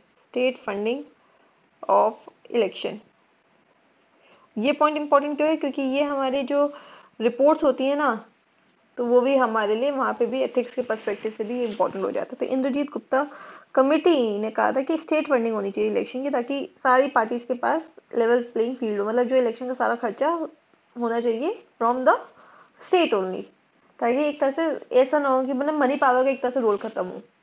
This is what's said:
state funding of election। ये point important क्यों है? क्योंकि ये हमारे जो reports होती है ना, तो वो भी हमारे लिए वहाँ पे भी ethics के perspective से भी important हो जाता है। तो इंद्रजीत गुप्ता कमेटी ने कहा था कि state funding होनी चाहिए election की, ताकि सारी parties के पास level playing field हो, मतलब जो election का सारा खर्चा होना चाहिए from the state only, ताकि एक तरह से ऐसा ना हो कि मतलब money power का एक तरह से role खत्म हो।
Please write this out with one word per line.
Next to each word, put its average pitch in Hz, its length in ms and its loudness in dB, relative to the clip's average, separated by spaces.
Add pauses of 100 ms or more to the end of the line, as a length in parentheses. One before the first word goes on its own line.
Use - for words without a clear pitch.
(320)
state 247 360 -2
funding 220 340 -4 (840)
of 208 240 4 (420)
election। - 400 -2 (1600)
ये 240 140 2
point 302 260 2
important 294 400 2
क्यों 302 120 2
है? 320 80 2
क्योंकि 285 240 -4
ये 269 220 0
हमारे 277 400 -2
जो 285 300 0 (480)
reports 277 420 4
होती 262 220 2
है 277 100 0
ना, 254 300 -2 (720)
तो 240 80 -2
वो 240 160 6
भी 269 140 2
हमारे 220 400 2
लिए 262 160 0
वहाँ 247 220 -2
पे 233 120 -2
भी 254 160 -2
ethics 240 320 -2
के 254 80 -6
perspective 220 500 -6
से 220 120 -8
भी 247 200 -4
important 196 420 -2
हो - 60 -4
जाता - 200 -6
है। 254 160 -6
तो - 60 -4
इंद्रजीत 269 360 -2
गुप्ता 262 380 -2 (480)
कमेटी 269 640 2
ने 214 120 -4
कहा 220 200 2
था 262 100 0
कि 320 160 -2
state 311 320 -2
funding 233 260 0
होनी 196 160 -4
चाहिए 214 180 -2
election 214 340 -4
की, 285 60 -2
ताकि 269 540 -4
सारी 262 240 4
parties 240 360 0
के 254 100 -4
पास 240 280 -2 (360)
level 240 260 2
playing 240 320 -2
field 214 260 -2
हो, 202 60 -2
मतलब 240 160 0
जो 247 120 0
election 247 320 0
का 254 60 -6
सारा 233 220 0
खर्चा 294 520 -2 (500)
होना 233 240 -2
चाहिए 240 420 -2 (180)
from 240 220 0
the 294 140 4 (720)
state 339 240 4
only, 190 300 -2 (560)
ताकि 247 180 2
एक 294 240 0
तरह 269 100 2
से 311 480 -4
ऐसा 277 200 4
ना 277 100 0
हो 262 160 2
कि 269 80 -4
मतलब 285 200 -2
money 285 220 2
power 262 280 4
का 269 60 2
एक 269 120 -4
तरह 247 100 -2
से 262 80 -2
role 208 180 2
खत्म 190 280 -6
हो। 190 160 -12 (220)